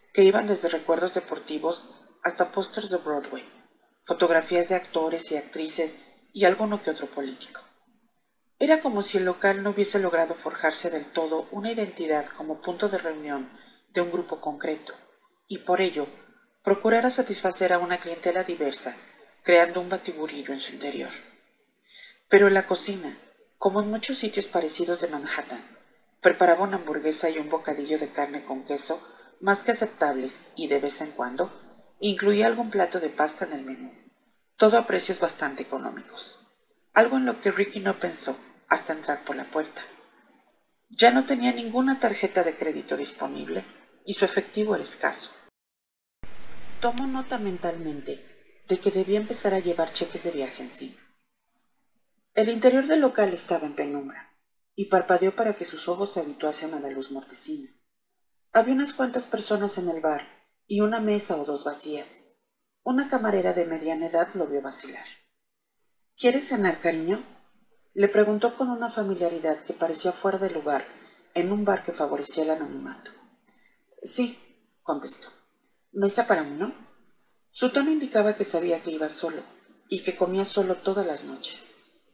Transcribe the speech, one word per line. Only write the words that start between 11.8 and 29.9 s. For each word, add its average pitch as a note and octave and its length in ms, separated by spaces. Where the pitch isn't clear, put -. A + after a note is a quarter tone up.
como D#3 240
punto F3+ 260
de G3 100
reunión D3+ 520
de F3+ 80
un F3 120
grupo F3 280
concreto, D3+ 540
y G3 100
por F#3 220
ello D#3+ 260
procurara A3 480
satisfacer G3 600
a F3 60
una F3 200
clientela F3 460
diversa, C#3+ 520
creando F3 380
un F3+ 80
batiburrillo D3+ 680
en C3+ 60
su - 120
interior. C#3 380
Pero G3+ 200
en G3 60
la F#3+ 120
cocina, F3+ 500
como G3 220
en G#3 100
muchos A3 280
sitios G#3 280
parecidos E3+ 540
de E3+ 80
Manhattan, C#3 540
preparaba F3 440
una G3 120
hamburguesa D#3 540
y D#3+ 80
un D3+ 120
bocadillo D3+ 480
de D3+ 100
carne C#3+ 360
con C3+ 200
queso - 360
más G3 220
que A#3+ 100
aceptables C#3+ 760